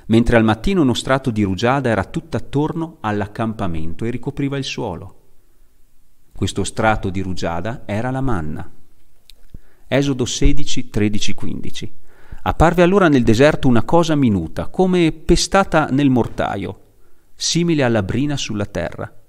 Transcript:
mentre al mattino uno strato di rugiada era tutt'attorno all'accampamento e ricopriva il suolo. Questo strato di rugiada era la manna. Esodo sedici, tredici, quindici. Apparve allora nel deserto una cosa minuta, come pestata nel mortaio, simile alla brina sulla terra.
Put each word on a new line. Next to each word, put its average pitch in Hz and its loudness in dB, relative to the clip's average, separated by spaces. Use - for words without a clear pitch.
mentre 120 2
al 110 4
mattino 156 0
uno 123 2
strato 135 -2
di 107 0
rugiada 117 -2
era 98 0
tutt'attorno 160 -6
all'accampamento 104 -4
e 117 -4
ricopriva 139 -6
il 135 -6
suolo. 104 -10
Questo 101 -4
strato 107 -2
di 92 -6
rugiada 90 -6
era 113 -4
la 131 -6
manna. 85 -2
Esodo 131 -2
sedici, 139 6
tredici, 107 4
quindici. - 0
Apparve 170 2
allora 180 4
nel 135 4
deserto 127 4
una 120 6
cosa 160 2
minuta, 110 0
come 180 0
pestata 170 0
nel 139 2
mortaio, 107 -2
simile 165 0
alla 113 2
brina 127 -2
sulla 104 -6
terra. - -8